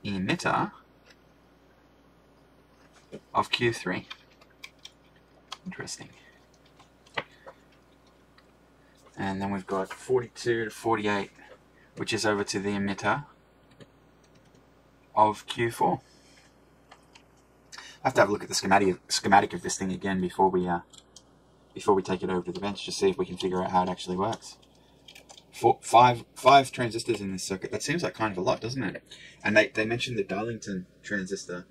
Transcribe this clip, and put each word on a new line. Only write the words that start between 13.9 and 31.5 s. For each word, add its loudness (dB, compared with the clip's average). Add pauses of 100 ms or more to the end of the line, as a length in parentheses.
of 4
Q -2
four. 0 (1700)
I -6
have -2
to 4
have 6
a 2
look -2
at -12
the -6
schematic, 4 (120)
schematic 4
of -8
this -4
thing -4
again -2
before 2
we, 0
uh, -2 (960)
before 2
we 2
take -2
it -4
over -2
to -6
the -8
bench -6
to -8
see 2
if -6
we -2
can -10
figure -2
out -2
how 4
it -2
actually -6
works. -6 (960)
Four, 4
five, 6 (100)
five 8
transistors -4
in -4
this -6
circuit. -6
That -6
seems -2
like -4
kind -2
of -6
a -4
lot, 0
doesn't -6
it? -8 (420)
And 0
they, 6
they -4
mentioned -4
the 0
Darlington -6 (160)
transistor. -6